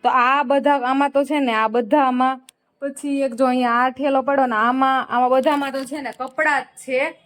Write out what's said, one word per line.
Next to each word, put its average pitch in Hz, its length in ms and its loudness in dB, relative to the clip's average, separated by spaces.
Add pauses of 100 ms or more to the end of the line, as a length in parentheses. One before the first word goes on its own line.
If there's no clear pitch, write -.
તો 247 40 4
આ 254 340 2
બધા 277 300 2
આમાં 277 380 0
તો 277 140 0
છે 294 160 -2
ને 247 120 0
આ 220 160 0
બધામાં 254 720 0 (420)
પછી 277 400 -4
એક 254 120 -4
જો 262 120 0
અહીંયા 247 240 0
આ 247 200 2
ઠેલો 269 320 0
પડ્યો 269 240 2
ને 233 100 -2
આમાં, 262 500 2
આમાં 247 240 0
બધામાં 277 420 0
તો 269 120 -6
છે 277 160 -10
ને 262 100 -10
કપડાં 269 520 -2
જ - 40 -14 (120)
છે. 262 220 -4 (240)